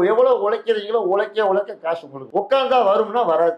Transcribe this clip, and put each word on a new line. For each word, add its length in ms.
எவ்வளவு 360
உழைக்கிறீங்களோ, 640
உழைக்க 420
உழைக்க 260
காசு 320
உங்களுக்கு. 340
உட்கார்ந்தா 460
வரும்னா 400
வராது. 320